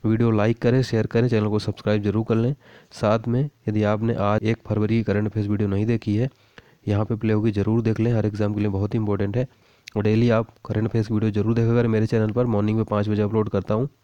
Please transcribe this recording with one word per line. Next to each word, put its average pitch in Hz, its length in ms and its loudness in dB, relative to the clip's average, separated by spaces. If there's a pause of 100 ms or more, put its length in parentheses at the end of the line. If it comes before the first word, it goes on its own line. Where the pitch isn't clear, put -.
वीडियो 113 260 2
लाइक 110 280 0
करें, 123 240 2
शेयर 110 240 -2
करें, 120 220 0
चैनल 107 200 0
को 107 100 -2
सब्सक्राइब 104 440 -2
जरूर 104 220 0
कर 110 100 0
लें। 117 200 0 (380)
साथ 110 360 0
में 131 200 0 (200)
यदि 107 160 0
आपने 110 320 0
आज 104 260 0
एक 113 240 0
फरवरी 107 300 0
की 113 60 2
करंट 104 240 0
अफेयर्स 101 240 -2
वीडियो 104 180 0
नहीं 98 180 0
देखी 110 300 -2
है, 123 120 0 (600)
यहाँ 104 160 0
पे 113 120 -4
प्ले 110 160 0
होगी, 107 200 2
जरूर 107 300 0
देख 110 180 0
लें, 120 120 2
हर 107 140 0
एग्जाम 104 280 -2
के 104 60 -2
लिए 104 100 0
बहुत 101 240 -2
ही 117 40 0
इंपॉर्टेंट 101 380 -2
है। 131 100 0 (500)
और 104 60 0
डेली 110 280 4
आप 110 240 0 (120)
करंट 107 220 -2
अफेयर्स 110 200 -2
की 113 60 -2
वीडियो 107 180 0
जरूर 107 220 0
देखा 117 200 2
करें 117 140 2
मेरे 110 180 2
चैनल 110 260 0
पर, 123 140 0
मॉर्निंग 107 300 0
में 110 100 0
पाँच 104 220 0
बजे 104 140 0
अपलोड 107 260 0
करता 101 260 -2
हूँ 127 140 -2 (160)